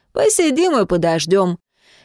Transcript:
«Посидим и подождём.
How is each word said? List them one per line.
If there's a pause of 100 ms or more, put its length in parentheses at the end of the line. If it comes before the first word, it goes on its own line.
(120)
«Посидим
и
подождём. (460)